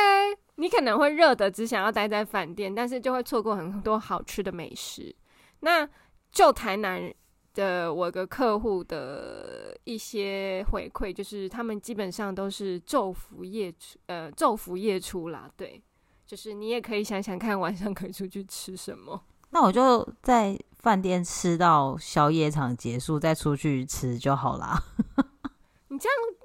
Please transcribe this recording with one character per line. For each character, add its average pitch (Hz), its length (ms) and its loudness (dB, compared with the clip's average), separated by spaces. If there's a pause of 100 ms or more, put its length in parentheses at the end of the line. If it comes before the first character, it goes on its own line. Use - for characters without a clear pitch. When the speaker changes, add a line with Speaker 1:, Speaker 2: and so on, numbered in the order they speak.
(560)
Speaker 1:
你 320 120 0
可 381 140 6
能 247 160 4
会 294 140 6
热 302 220 8
得 202 160 2
只 220 160 -4
想 226 180 0
要 214 60 2
待 208 160 0
在 214 180 0
饭 180 300 -4
店， 196 180 -6
但 233 160 -2
是 247 120 -4
就 254 120 0
会 254 100 0
错 233 200 -2
过 208 140 0
很 190 260 -6
多 214 160 2
好 202 240 -4
吃 - 200 -6
的 185 100 -4
美 175 220 -12
食。 - 400 -14 (460)
那 311 280 2 (420)
就 330 220 8
台 202 240 -2
南 185 360 -4 (420)
的 180 380 -2
我 175 140 -2
有 170 60 -4
个 190 120 -4
客 220 320 0
户 208 280 -2
的 127 1000 -12
一 233 160 -8
些 196 720 -4
回 196 180 -6
馈， 208 240 -6
就 196 120 -8
是 196 240 -8
他 233 160 -8
们 214 160 -6
基 - 120 -12
本 202 200 -4
上 202 200 -6
都 196 160 -6
是 196 340 -6
昼 208 300 0
伏 - 320 -14
夜 190 280 -6
出， - 340 -20
呃， 165 260 -10
昼 247 240 2
伏 180 200 -8
夜 190 240 0
出 170 300 -8
啦， 151 260 -14
对。 - 260 -14 (420)
就 - 120 -16
是 208 180 -12
你 208 140 -8
也 240 120 -2
可 226 160 -8
以 208 80 0
想 202 180 -4
想 196 160 -6
看， 208 200 0
晚 180 160 -2
上 196 200 -6
可 190 120 -8
以 190 60 -12
出 196 140 -8
去 196 180 -10
吃 - 320 -12
什 - 200 -12
么。 110 240 -14 (300)
Speaker 2:
那 339 120 4
我 220 80 8
就 247 340 6 (180)
在 220 360 4 (220)
饭 202 200 4
店 180 220 2
吃 175 340 0
到 151 420 6
宵 151 340 4
夜 156 180 4
场 135 260 0
结 120 220 -4
束， 151 200 -2
再 160 140 2
出 151 220 0
去 139 320 0
吃 123 320 -4
就 139 160 2
好 127 240 -2
啦。 - 180 -2 (640)
<laughs> - 480 -18
Speaker 1:
你 277 100 -10
这 415 120 -2
样， 554 80 2 (280)